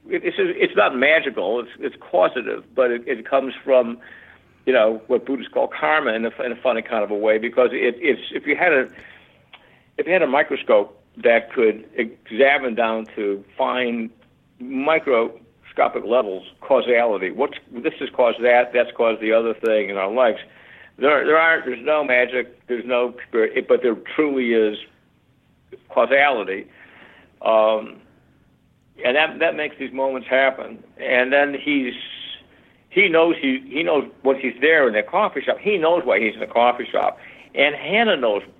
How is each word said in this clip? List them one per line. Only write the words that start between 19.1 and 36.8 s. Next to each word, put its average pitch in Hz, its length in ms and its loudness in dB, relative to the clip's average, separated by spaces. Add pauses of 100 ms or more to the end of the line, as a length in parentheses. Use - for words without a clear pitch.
the 110 120 0
other 113 220 2
thing 107 340 0
in 98 80 -6
our 98 140 -2
lives. 127 280 2 (600)
There, 135 260 2
there 156 140 4
aren't, 165 260 2
there's 123 200 -8
no 151 200 0
magic, 123 640 -2
there's 120 180 -6
no 123 300 -2 (120)
spirit, 113 400 -2
but 120 160 2
there 117 120 2
truly 135 580 -2
is 107 260 2 (1120)
causality. 120 800 0 (720)
Um, 110 600 2 (1040)
and 123 120 0
that, 156 240 0
that 160 160 0
makes 151 220 -8
these 127 140 -10
moments 131 360 -6
happen. 131 540 -2 (160)
And 131 340 0
then 143 220 2
he's, 135 400 -4 (960)
he 196 180 2
knows 165 320 4
he, 131 260 -2
he 139 160 -6
knows 151 260 -2 (140)
when 135 160 2
he's 127 220 -4
there 151 260 4
in 110 80 0
the 107 80 2
coffee 175 400 -2
shop, 117 160 -2
he 202 200 -2
knows 165 260 2
why 120 160 2
he's 110 140 -2
in 110 60 -14
the 107 60 -8
coffee 117 440 2